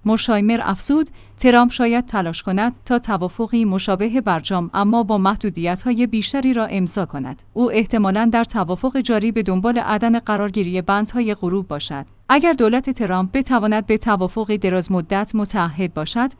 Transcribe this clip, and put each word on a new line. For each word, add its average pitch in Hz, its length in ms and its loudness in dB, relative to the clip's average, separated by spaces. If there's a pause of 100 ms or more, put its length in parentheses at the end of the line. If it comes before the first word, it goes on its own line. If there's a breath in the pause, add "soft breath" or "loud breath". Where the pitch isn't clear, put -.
مورشایمر 208 580 2
افزود: 277 480 0 (280 soft breath)
«ترامپ 240 340 6
شاید 240 340 0
تلاش 170 360 -4
کند 202 300 0 (120)
تا 240 140 0
توافقی 220 640 -2
مشابه 202 560 0
برجام 175 540 -2
اما 208 280 4
با 208 160 2
محدودیت‌های 196 880 0
بیشتری 254 460 0
را 233 140 0
امضا 185 400 -2
کند. 131 360 -10 (100)
او 240 180 0
احتمالاً 214 600 2
در 233 120 2
توافق 208 560 -2
جاری 220 320 0
به 220 100 -2
دنبال 190 360 0
عدم 226 400 0
قرارگیری 196 640 -2
بندهای 208 520 0
غروب 185 340 -2
باشد.» 147 380 -8 (220)
اگر 294 240 4
دولت 254 380 2
ترامپ 185 420 -2
بتواند 220 540 0
به 220 120 2
توافقی 208 600 -2
دراز 185 340 0
مدت 196 420 -2
متعهد 185 600 -2
باشد 240 460 -2